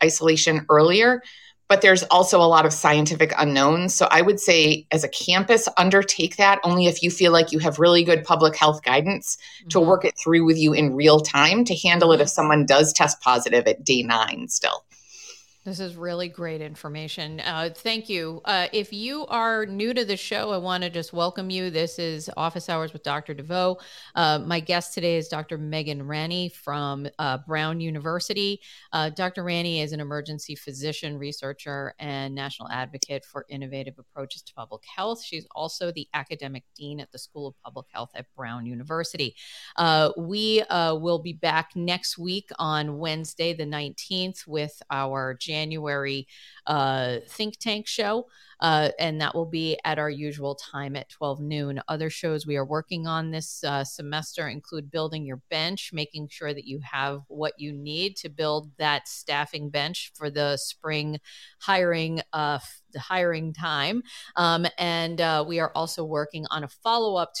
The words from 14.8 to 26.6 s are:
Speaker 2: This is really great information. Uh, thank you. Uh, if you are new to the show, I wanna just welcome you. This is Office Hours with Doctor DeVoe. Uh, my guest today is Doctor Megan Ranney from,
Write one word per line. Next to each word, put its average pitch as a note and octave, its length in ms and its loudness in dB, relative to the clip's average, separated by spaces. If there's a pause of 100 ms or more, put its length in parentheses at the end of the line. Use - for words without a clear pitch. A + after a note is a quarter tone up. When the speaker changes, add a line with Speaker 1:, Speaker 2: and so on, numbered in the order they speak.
Speaker 2:
This F#3 140 -10
is F3+ 160 -10
really F3 340 -6
great E3 320 -10
information. D3+ 800 -10
Uh, E3 340 -4
thank A3+ 340 -6
you. E3 380 -6
Uh, F#3 260 0
if G#3 220 -4
you B3+ 320 -8
are A3+ 400 -2
new G#3 300 -4
to A#3+ 100 -2
the G3 100 -4
show, G#3 360 -6
I F#3+ 80 -2
wanna F3+ 320 -4
just E3 200 -8
welcome F3+ 380 -4
you. F#3 220 -6
This E3 260 -4
is D#3+ 400 -8
Office E3 320 -6
Hours D#3+ 240 -4
with D3+ 80 -18
Doctor D3 320 -6
DeVoe. F3+ 460 -4 (340)
Uh, D#3 320 4
my E3+ 140 -2
guest F3 340 -2
today E3+ 240 0
is D#3+ 100 -4
Doctor D#3 300 -8
Megan D3+ 460 -6
Ranney E3 480 -6
from, C#3+ 560 -6 (100)